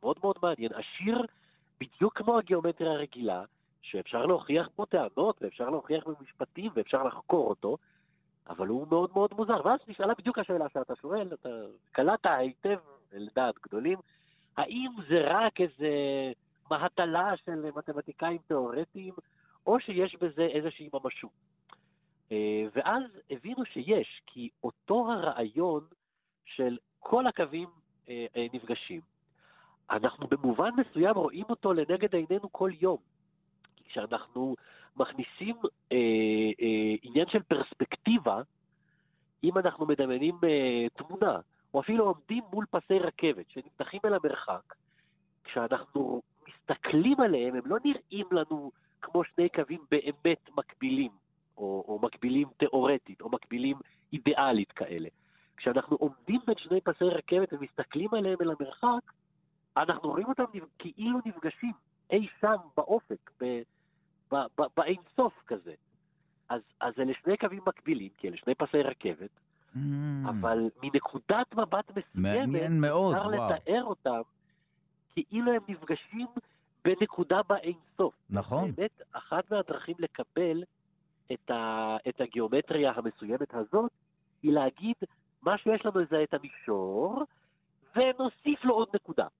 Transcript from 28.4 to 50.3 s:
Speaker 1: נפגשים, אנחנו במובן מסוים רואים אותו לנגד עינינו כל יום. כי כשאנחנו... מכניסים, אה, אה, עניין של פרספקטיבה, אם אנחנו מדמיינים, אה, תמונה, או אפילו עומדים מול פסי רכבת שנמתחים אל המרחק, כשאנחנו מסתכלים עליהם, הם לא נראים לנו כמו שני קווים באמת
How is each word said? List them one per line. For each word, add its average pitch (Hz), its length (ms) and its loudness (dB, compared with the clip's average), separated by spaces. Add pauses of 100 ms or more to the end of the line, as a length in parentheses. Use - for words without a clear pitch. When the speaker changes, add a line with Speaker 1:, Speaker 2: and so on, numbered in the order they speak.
Speaker 1:
נפגשים, - 480 -8 (880)
אנחנו 110 360 -2
במובן 139 500 2
מסוים 208 400 2
רואים 175 340 -2
אותו 208 220 0
לנגד 180 420 2
עינינו 180 380 0
כל 190 180 0 (100)
יום. 180 160 4 (800)
כי - 80 -20
כשאנחנו... 120 680 -6 (420)
מכניסים, 185 600 -4 (360)
אה, 127 40 2 (680)
אה, 107 400 2
עניין 131 260 2
של 214 140 0
פרספקטיבה, 131 1000 0 (1040)
אם 175 140 4
אנחנו 165 280 0
מדמיינים, 143 480 2 (100)
אה, 131 420 4 (100)
תמונה, 180 420 0 (360)
או 185 60 4
אפילו 220 240 2
עומדים 208 380 0 (100)
מול 202 180 -4
פסי 190 280 2
רכבת 156 520 0
שנמתחים - 540 -10
אל 208 100 4
המרחק, 131 600 -4 (720)
כשאנחנו 123 760 -2 (260)
מסתכלים 214 720 2
עליהם, 131 340 4
הם 127 120 -2
לא 170 180 0
נראים 202 480 -2
לנו 156 380 0 (320)
כמו 175 220 0
שני 175 240 2
קווים 160 320 -2 (100)
באמת 147 680 0